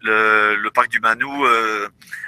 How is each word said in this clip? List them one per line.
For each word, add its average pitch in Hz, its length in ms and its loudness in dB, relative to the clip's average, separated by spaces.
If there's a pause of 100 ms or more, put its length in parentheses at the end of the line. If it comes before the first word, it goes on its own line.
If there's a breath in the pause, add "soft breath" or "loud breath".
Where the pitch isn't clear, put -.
Le, 107 540 2
le 107 160 -4
parc 123 180 0
du 117 100 -4
Manu, 113 260 0
euh, 113 640 0 (400 loud breath)